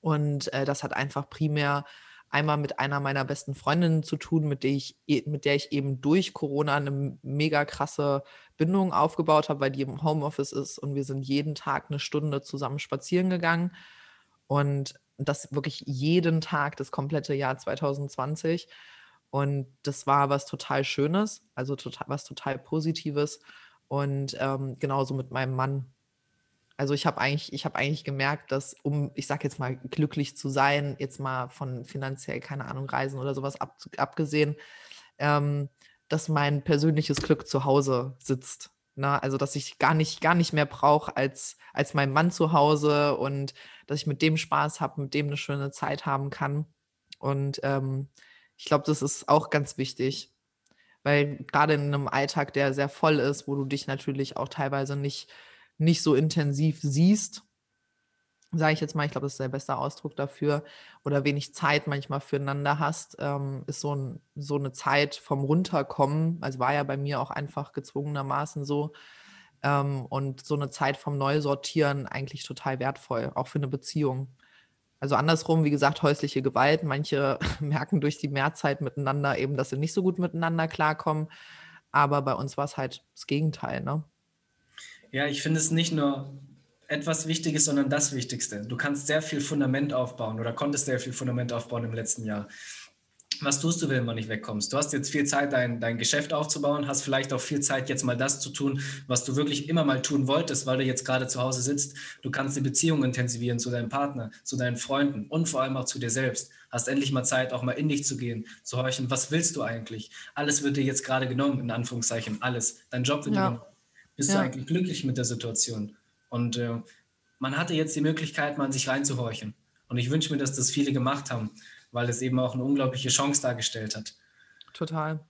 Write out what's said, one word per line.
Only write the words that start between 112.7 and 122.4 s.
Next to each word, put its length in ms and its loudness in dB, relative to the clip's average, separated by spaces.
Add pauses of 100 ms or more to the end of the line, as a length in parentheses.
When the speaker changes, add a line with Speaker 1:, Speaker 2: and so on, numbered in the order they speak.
Speaker 2:
Dein 140 -2
Job 200 0
wird 120 0
dir 40 4
Speaker 1:
Ja. 100 4
Speaker 2:
genommen. 120 -6 (540)
Bist 140 2
du 40 4
Speaker 1:
Ja. 80 4
Speaker 2:
eigentlich 240 -4
glücklich 360 0
mit 140 0
der 80 0
Situation? 720 -2 (320)
Und, 280 0
äh, 240 -2 (600)
man 180 -2
hatte 160 -2
jetzt 220 0
die 40 0
Möglichkeit, 580 0
mal 80 0
in 60 -2
sich 140 0
reinzuhorchen. 680 -2 (340)
Und 100 -2
ich 100 0
wünsch 220 2
mir, 60 0
dass 180 0
das 160 2
viele 220 2
gemacht 400 0
haben, 180 -4 (400)
weil 180 0
es 140 -2
eben 160 2
auch 160 2